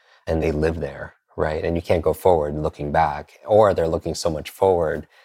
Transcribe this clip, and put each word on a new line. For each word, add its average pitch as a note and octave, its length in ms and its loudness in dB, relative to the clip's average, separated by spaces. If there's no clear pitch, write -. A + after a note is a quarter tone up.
and E2 160 0
they D#2+ 100 0
live D#2 280 0
there, C#2 340 -10
right? D#2+ 260 -6
And E2+ 120 -2
you E2+ 80 -4
can't F2 180 0
go D#2+ 100 0
forward D#2 460 0
looking D2+ 340 -6
back, D2 540 -2
or G#2 300 6
they're E2+ 120 0
looking E2 280 -4
so - 160 -2
much D2 180 -8
forward E2+ 560 0